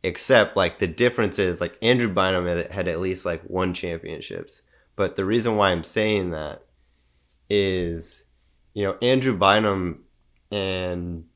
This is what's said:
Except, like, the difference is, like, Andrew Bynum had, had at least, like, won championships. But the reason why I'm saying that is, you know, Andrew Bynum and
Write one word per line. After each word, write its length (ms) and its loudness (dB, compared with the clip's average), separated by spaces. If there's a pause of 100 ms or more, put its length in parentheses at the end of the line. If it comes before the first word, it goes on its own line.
Except, 540 2
like, 220 0
the 100 0
difference 500 0
is, 220 0
like, 220 -6
Andrew 300 2
Bynum 340 2
had, 260 -2
had 160 -4
at 120 -4
least, 240 -4
like, 220 -4
won 280 -2
championships. 880 -10 (340)
But 200 -2
the 80 0
reason 320 0
why 140 6
I'm 140 -2
saying 460 0
that 340 -10 (840)
is, 760 -2 (480)
you 100 -2
know, 180 -2
Andrew 340 2
Bynum 680 4 (460)
and 760 -4 (120)